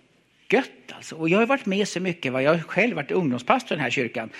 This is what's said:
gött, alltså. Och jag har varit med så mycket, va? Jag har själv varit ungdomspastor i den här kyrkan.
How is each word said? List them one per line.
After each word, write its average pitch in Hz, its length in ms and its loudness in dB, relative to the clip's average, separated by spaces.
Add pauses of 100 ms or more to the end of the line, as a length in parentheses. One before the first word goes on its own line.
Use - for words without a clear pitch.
(500)
gött, - 420 -2
alltså. - 240 -16
Och 160 120 -2
jag 185 100 4
har 226 80 4
varit 269 200 -2
med 196 220 0
så 185 120 -6
mycket, 170 320 -4
va? 131 100 0
Jag 143 80 6
har 170 80 4
själv 185 380 0
varit 143 140 -6
ungdomspastor 175 600 2
i 180 40 0
den 147 60 -2
här 123 80 -2
kyrkan. 117 500 -4